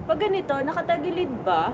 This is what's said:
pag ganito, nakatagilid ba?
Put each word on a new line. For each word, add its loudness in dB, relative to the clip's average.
pag 0
ganito, 0
nakatagilid 0
ba? 2